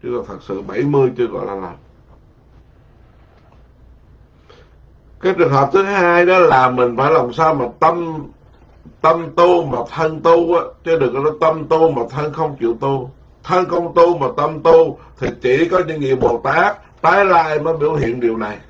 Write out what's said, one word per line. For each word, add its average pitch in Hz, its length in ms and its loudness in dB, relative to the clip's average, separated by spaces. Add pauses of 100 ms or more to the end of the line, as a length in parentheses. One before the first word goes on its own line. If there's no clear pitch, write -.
Chứ 120 140 -8
còn 107 80 -8
thật 95 220 -16
sự 90 140 -8
bảy 101 220 -6
mươi 139 340 2
chưa 120 100 -2
gọi 98 180 -8
là 98 100 -8
lành. 92 220 -12 (3500)
Cái 185 180 0
trường 151 140 2
hợp 139 220 2
thứ 196 100 4
hai 175 420 2
đó 185 140 4
là 131 300 4
mình 123 280 0
phải 139 140 2
làm 123 220 0
sao 156 200 0
mà 131 120 -4 (140)
tâm, 165 480 -2 (760)
tâm 165 340 0
tu 170 300 4
mà 127 120 -6 (120)
thân 156 320 -4
tu 170 340 2
á, 165 60 0 (220)
chứ 165 160 0
đừng 123 140 0
có 135 60 -4
nói 151 220 -2
tâm 160 280 -2
tu 160 220 4
mà 127 180 -4
thân 147 240 -6
không 151 260 -6
chịu 117 200 -2
tu. 135 320 -4 (320)
Thân 180 220 0
không 170 300 -4
tu 170 220 4
mà 139 100 -2 (100)
tâm 156 260 -4
tu 165 360 4 (200)
thì 123 80 -4 (140)
chỉ 143 280 2
có 180 180 2
những 156 120 -8
vị 131 160 0
Bồ 120 280 -2
Tát 165 340 0 (240)
tái 190 240 2
lai 160 340 2
mới 160 180 -2
biểu 151 180 0
hiện 123 240 -4
điều 113 180 0
này. 104 200 -8 (120)